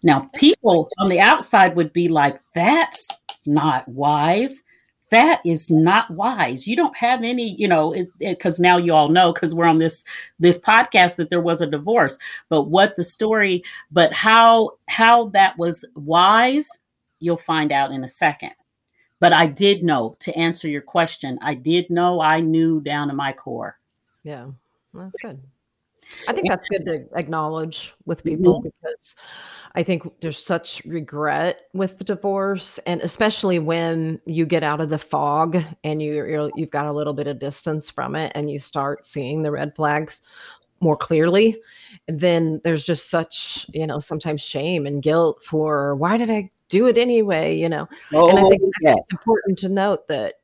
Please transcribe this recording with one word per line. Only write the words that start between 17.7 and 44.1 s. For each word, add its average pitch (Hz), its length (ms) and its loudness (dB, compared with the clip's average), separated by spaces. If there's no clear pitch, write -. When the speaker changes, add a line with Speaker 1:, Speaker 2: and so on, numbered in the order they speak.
Speaker 1:
out 139 200 0
in 135 120 -8
a 127 40 -12
second. - 440 -4
But 170 140 4
I 165 140 4
did 190 360 2
know, 131 380 -2
to - 160 -8
answer 165 320 -4
your 147 140 -6
question, 160 580 -4
I 147 140 -4
did 165 360 -2
know, 175 300 0
I 156 200 2
knew 160 400 0
down 147 300 -6
in 139 60 -8
my 135 160 -4
core. - 460 -12
Speaker 2:
Yeah, 139 240 -16
well, 180 120 -20
that's 185 180 -18
good. 147 180 -18
I 240 40 -6
think 185 160 -4
that's 185 200 -4
good 190 160 -4
to 160 220 -8
acknowledge 160 760 -8
with 165 180 -8
people 165 380 2
Speaker 1:
Mm-hmm. 165 80 -10
Speaker 2:
because - 340 -14
I 170 80 -2
think 170 220 -2
there's 160 220 -10
such - 420 -6
regret 151 800 -6
with 190 260 -6
the 190 60 -12
divorce, 196 840 -6
and 175 140 -4
especially 185 580 -2
when 165 640 -4
you 165 220 -2
get 160 160 -2
out 151 180 -2
of 156 80 -4
the 151 100 -4
fog 147 580 -2
and 156 180 -6
you, 151 120 -6
you're, 151 280 -4
you've 160 160 -8
got 147 160 -4
a 151 60 -6
little 147 200 -4
bit 143 140 -6
of 143 140 -8
distance 147 500 -8
from 135 240 -8
it 156 220 -6
and 147 140 -6
you 143 100 -8
start 139 460 -8
seeing 147 360 -6
the 151 80 -4
red 147 240 -8
flags 151 480 -4
more 156 160 0
clearly, 175 600 0
then 165 560 0
there's 160 240 -2
just 165 240 -6
such, - 640 -6
you 156 140 -6
know, 143 120 -6
sometimes 156 440 -8